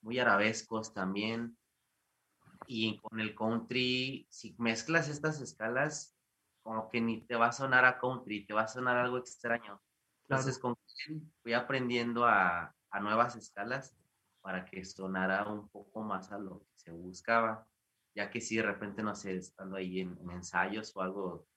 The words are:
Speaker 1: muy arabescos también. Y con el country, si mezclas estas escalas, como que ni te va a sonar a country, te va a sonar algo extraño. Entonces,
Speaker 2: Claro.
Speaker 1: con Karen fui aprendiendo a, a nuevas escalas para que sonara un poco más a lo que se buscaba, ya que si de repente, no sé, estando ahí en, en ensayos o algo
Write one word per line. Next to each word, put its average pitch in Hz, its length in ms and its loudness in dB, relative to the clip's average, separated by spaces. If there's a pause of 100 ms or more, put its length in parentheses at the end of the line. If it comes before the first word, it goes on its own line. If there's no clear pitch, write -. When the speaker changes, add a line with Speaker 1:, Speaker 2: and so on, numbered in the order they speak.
Speaker 1:
muy 117 180 -4
arabescos 110 760 2
también. 107 600 -2 (1080)
Y 110 320 0
con - 220 -8
el 107 160 -2
country, 123 920 0
si - 280 -14
mezclas 139 500 2
estas 151 320 -2
escalas, 131 760 -2 (480)
como 110 240 -6
que 120 120 0
ni 113 240 0
te 120 120 -4
va 117 120 6
a 120 40 2
sonar 127 320 6
a 127 160 8
country, 123 460 -2
te 107 80 -6
va 110 80 4
a 113 60 0
sonar 123 280 0
algo 123 220 2
extraño. 117 600 -4 (440)
Entonces, 131 340 2
Speaker 2:
Claro. 120 160 0
Speaker 1:
con - 100 -14 (120)
Karen 156 360 -8 (100)
fui 117 100 -2
aprendiendo 120 760 2
a, 90 480 4 (160)
a 98 100 -4
nuevas 117 360 4
escalas 113 600 -8 (440)
para 92 240 -4
que 92 200 -10
sonara 95 640 0
un 107 200 -8
poco 101 340 -12
más 98 300 -4
a 101 60 -8
lo 95 220 -10
que - 180 -20
se - 120 -20
buscaba, 110 760 0 (480)
ya 104 140 -4
que 120 100 -4
si - 160 -2
de 113 60 4
repente, 101 400 -2
no 107 120 -2
sé, 95 220 -4
estando 95 400 -8
ahí 92 240 -2
en, 90 200 -6
en 87 100 -10
ensayos 92 680 -2
o 95 60 -2
algo 92 440 -4 (100)